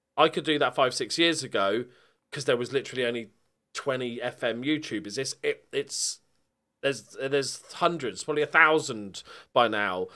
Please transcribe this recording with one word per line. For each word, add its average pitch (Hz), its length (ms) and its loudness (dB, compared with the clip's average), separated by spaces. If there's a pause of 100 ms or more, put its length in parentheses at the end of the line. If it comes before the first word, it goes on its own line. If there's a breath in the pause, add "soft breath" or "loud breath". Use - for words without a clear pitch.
(160)
I 156 140 6
could 156 140 -4
do 151 140 0
that 131 160 2
five, 131 200 2
six 113 220 -6
years 160 280 2
ago 110 400 0 (480 soft breath)
'cause 117 140 -10
there 127 100 4
was 120 160 -4
literally 127 320 -2
only 120 260 -4 (420)
twenty 127 480 -4
F 120 220 -6
M 120 220 -2
YouTubers. 127 520 -4
It's, 131 280 -4
it, - 260 -4
it's, - 480 -4 (640)
there's, 131 380 -4
there's 135 540 -2
hundreds, 151 500 -2
probably 151 180 0
a 143 40 2
thousand 143 760 2 (300 loud breath)
by 120 160 6
now, 98 480 0